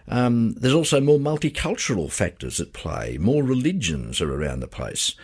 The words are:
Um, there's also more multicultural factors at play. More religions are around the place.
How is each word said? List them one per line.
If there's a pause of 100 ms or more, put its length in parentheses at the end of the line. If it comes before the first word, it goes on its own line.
Um,
there's
also
more
multicultural
factors
at
play.
More
religions
are
around
the
place.